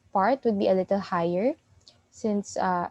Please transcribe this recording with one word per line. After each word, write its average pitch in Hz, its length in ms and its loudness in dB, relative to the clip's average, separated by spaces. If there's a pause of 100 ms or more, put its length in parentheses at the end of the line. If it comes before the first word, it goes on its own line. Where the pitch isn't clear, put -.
(140)
part 214 300 2
would 226 140 0
be 202 100 0
a 190 60 4
little 190 260 0
higher 180 540 -2 (560)
since, - 480 -4
uh, 180 340 -2